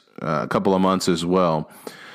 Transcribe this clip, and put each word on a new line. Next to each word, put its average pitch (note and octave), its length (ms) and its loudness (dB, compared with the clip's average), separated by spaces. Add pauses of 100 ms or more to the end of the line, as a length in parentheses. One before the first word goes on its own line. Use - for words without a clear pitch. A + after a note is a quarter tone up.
(220)
uh, D2+ 260 -4
couple G2+ 260 0
of F#2+ 80 2
months F#2 280 2
as E2+ 160 0
well. F2 440 2 (460)